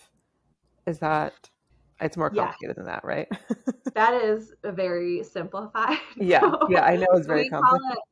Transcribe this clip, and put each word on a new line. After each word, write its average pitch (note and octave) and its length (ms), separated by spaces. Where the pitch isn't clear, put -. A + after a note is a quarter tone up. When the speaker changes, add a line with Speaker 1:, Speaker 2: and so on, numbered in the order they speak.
Speaker 1:
Is E3 140
that, D3+ 500
it's D#3+ 160
more D#3 160
Speaker 2:
Yes. G#3 100
Speaker 1:
complicated - 320
than - 120
that, - 180
right? - 260
<laughs> - 600
Speaker 2:
That A#3 280
is A3 320
a G3+ 100
very F3 500
simplified. A3 720
<laughs> - 100
Speaker 1:
Yeah, F#3 240
Speaker 2:
So, D#4 280
Speaker 1:
yeah, F3 140
I E3+ 140
know F#3 160
it's E3+ 120
Speaker 2:
so D3 40
Speaker 1:
very D3+ 140
Speaker 2:
we C4 60
call D3+ 120
Speaker 1:
complicated. B3+ 360